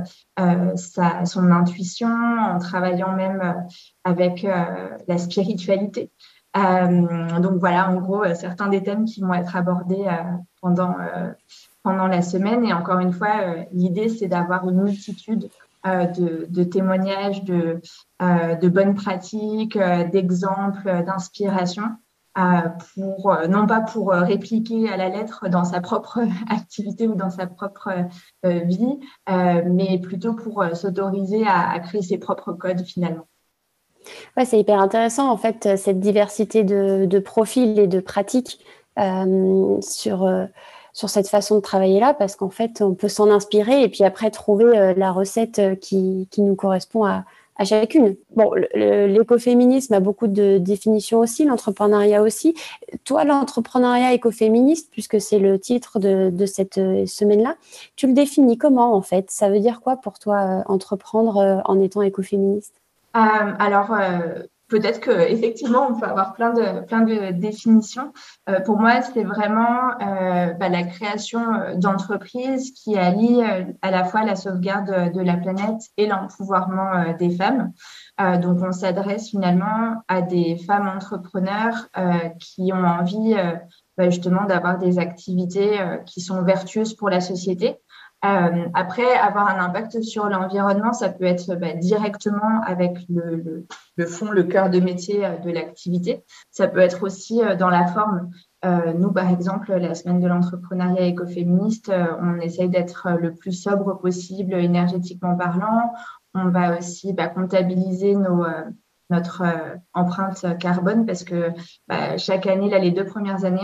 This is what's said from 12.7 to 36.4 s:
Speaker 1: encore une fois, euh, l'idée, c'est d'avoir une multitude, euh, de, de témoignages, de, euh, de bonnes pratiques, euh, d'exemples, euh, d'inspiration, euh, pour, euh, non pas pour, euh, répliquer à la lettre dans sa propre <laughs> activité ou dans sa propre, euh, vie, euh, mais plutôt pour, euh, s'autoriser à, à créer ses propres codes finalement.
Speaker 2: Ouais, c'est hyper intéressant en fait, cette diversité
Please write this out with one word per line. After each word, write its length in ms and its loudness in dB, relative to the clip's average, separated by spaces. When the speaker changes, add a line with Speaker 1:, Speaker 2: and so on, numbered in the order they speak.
Speaker 1:
encore 260 0
une 140 0
fois, 280 -2
euh, 320 -4
l'idée, 360 -2
c'est 200 -4
d'avoir 400 -2
une 140 2
multitude, 680 -4
euh, 200 0
de, 420 -4
de 160 0
témoignages, 800 -2
de, 360 -2
euh, 320 2
de 140 2
bonnes 260 4
pratiques, 840 -6
euh, 280 2
d'exemples, 840 -2
euh, 140 0
d'inspiration, 840 -4
euh, 40 2
pour, 380 -2
euh, 140 0
non 200 4
pas 140 2
pour, 320 -2
euh, 80 4
répliquer 720 0
à 60 -4
la 140 -2
lettre 380 -8
dans 160 2
sa 160 -2
propre 400 -4
<laughs> 140 -8
activité 560 -4
ou 80 0
dans 160 -2
sa 160 -8
propre, 440 -10
euh, 180 2
vie, 340 0
euh, 380 2
mais 320 2
plutôt 340 -6
pour, 300 -6
euh, 120 0
s'autoriser 720 -2
à, 240 2
à 100 -4
créer 220 -6
ses 160 -2
propres 340 -6
codes 300 -4
finalement. 440 -6
Speaker 2:
Ouais, 80 2
c'est 140 4
hyper 220 4
intéressant 500 2
en 60 2
fait, 400 0
cette 220 0
diversité 640 2